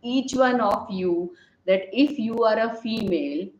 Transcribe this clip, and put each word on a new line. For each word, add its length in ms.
each 340
one 260
of 280
you 460
that 160
if 260
you 260
are 160
a 160
female 720